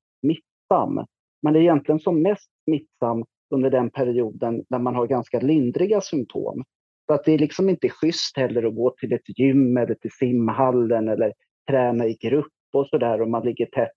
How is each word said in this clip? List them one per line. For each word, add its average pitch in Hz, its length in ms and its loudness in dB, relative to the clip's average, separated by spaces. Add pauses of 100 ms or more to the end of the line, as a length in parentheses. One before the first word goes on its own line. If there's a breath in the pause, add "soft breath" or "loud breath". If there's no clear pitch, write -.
(200)
smittsam. - 880 -2 (360)
Man 151 140 4
är 160 40 6
egentligen 156 380 4
som 156 240 0
mest 196 280 -2 (140)
smittsam 117 600 -4 (300)
under 131 160 2
den 123 200 0
perioden 120 800 -2
när 127 80 -2
man 123 160 -2
har 123 120 -2
ganska 120 340 -2
lindriga 156 600 2
symptom. - 640 -6 (420)
Så 151 80 2
att 143 100 -2
det 156 80 4
är 156 60 4
liksom 156 300 0
inte 165 200 0
schysst - 480 -4
heller 120 260 -2
att 110 120 -2
gå 117 160 0
till - 220 -8
ett - 260 -6
gym 131 380 4
eller 120 180 0
till - 180 -8
simhallen 117 960 0
eller 107 240 0 (380)
träna 120 360 2
i 113 140 -4
grupp 143 260 0 (260)
och 139 140 0
sådär, 117 360 0
om 113 80 -2
man 113 140 -2
ligger 120 220 -2
tätt 120 300 -2